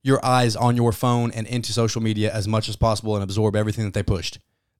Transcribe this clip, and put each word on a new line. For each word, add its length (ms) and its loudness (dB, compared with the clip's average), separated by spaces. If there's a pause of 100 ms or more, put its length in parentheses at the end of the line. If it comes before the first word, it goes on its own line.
your 200 2
eyes 320 4
on 200 2
your 160 4
phone 400 0
and 160 -8
into 260 -6
social 280 0
media 300 0
as 160 -4
much 220 0
as 60 -6
possible 400 0
and 80 -2
absorb 320 0
everything 300 0
that 100 -4
they 80 -2
pushed. 340 -4 (420)